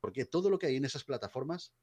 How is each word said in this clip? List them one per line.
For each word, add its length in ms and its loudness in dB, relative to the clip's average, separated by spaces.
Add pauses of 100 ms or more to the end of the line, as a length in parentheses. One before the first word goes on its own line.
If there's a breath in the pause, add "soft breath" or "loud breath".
Porque 240 -2
todo 240 2
lo 100 4
que 80 0
hay 80 4
en 80 2
esas 220 -4
plataformas 760 -6